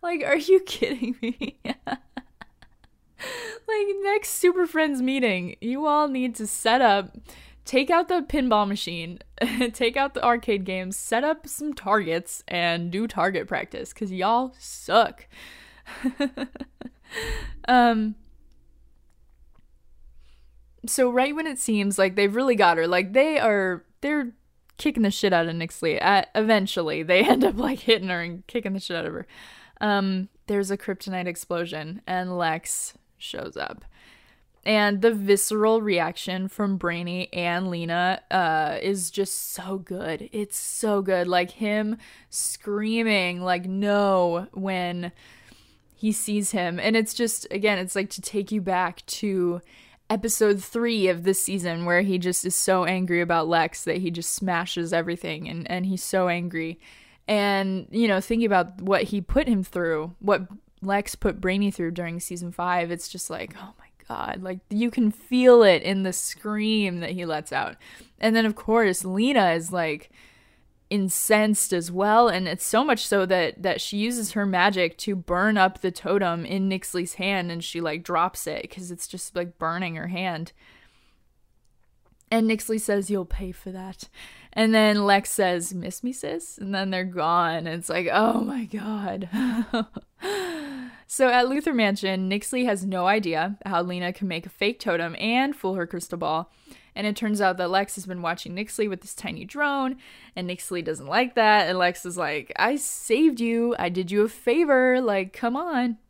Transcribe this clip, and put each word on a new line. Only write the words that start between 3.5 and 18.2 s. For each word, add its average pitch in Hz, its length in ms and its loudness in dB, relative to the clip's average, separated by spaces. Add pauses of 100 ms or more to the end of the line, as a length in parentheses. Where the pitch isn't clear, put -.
Like, 427 200 0 (160)
next 403 280 0
Super 359 360 4
Friends 311 360 0
meeting, 240 580 0
you 262 260 -4
all 294 220 2
need 254 280 -2
to 214 100 -8
set 233 340 2
up, 202 360 4 (480)
take 262 260 2
out 339 180 4
the 359 140 2
pinball 247 440 2
machine, 175 520 -6 (280)
<laughs> 233 260 -2
take 240 240 0
out 277 180 0
the - 100 -2
arcade 233 400 2
games, 185 320 -6
set 233 280 -2
up 311 220 -2
some 294 280 -8
targets, 180 760 0
and 170 420 0
do 202 160 -2
target 190 400 0
practice, - 460 -6
'cause 196 200 -8
y'all 226 460 0
suck. - 680 0 (760)
<laughs> 262 420 -4 (1200)
Um, 233 480 4 (2750)